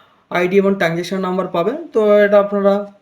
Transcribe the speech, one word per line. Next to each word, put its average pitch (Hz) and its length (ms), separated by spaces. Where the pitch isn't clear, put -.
আইডি 180 260
এবং 196 180
ট্রানজ্যাকশন 175 440
নাম্বার 185 280
পাবেন, 214 460
তো 208 260
এটা 202 200
আপনারা 202 480